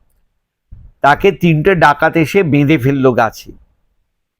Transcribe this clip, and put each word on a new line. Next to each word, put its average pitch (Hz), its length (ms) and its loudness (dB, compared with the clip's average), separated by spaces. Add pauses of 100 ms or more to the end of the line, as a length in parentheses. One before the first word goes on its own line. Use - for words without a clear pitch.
(1000)
তাকে 143 300 2
তিনটে 156 440 0
ডাকাত 160 420 0
এসে 165 260 0
বেঁধে 147 340 0
ফেললো 131 340 0
গাছে, 117 400 -4 (880)